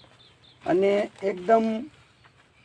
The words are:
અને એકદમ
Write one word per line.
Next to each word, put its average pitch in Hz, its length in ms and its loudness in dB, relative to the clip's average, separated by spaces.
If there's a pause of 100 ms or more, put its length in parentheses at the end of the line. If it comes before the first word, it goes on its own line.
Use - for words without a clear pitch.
(640)
અને 202 460 0 (140)
એકદમ 196 420 2 (1000)